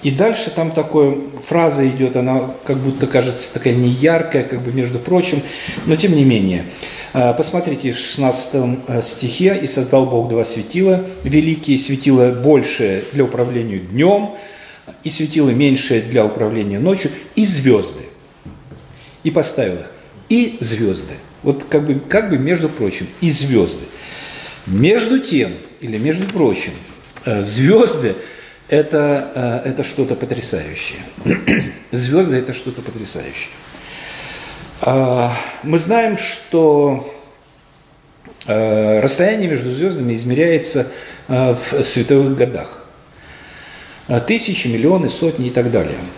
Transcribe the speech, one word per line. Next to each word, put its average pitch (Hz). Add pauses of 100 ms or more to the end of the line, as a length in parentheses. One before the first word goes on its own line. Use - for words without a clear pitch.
И 143
дальше 196
там 165
такая 151 (280)
фраза 151
идет, 127
она 127 (140)
как 135
будто 131
кажется 123
такая 120
неяркая, 131
как 123
бы 123
между 123
прочим, 170 (460)
но 160
тем 170
не 143
менее. 95 (480)
Э, 123
посмотрите 156
в -
шестнадцатом, 127
э, 120
стихе: 180
«И 147
создал 131
Бог 117
два 113
светила 180 (200)
великие, 151
светило 131
большее 120 (100)
для 139
управления 120
днем 170 (680)
и 160
светило 151
меньшее 131
для 113
управления 107
ночью, 180 (260)
и 220
звезды». 131 (1200)
И 160
поставил 135
их. - (380)
«И 233
звезды». 107 (280)
Вот 139
как 147
бы, 143 (120)
как 208
бы 160
между 160
прочим, 101 (120)
«и 170
звезды». 127 (840)
Между 220
тем, 127 (300)
или 110
между 156
прочим, 131 (520)
э, 107
звезды – 135 (560)
это, 143
э, 131
это 135
что-то 131
потрясающее. - (240)
<clears throat> - (200)
Звезды 135
это 127
что-то 117
потрясающее. - (1300)
А, 127 (320)
мы 160
знаем, 214
что, 147 (1300)
э, 107
расстояние 185
между 127
звездами 139
измеряется, 139 (420)
э, 127
в 139
световых 135
годах. 123 (1300)
Э, 120
тысячи, 208
миллионы, 131
сотни 160
и 120
так 123
далее. - (180)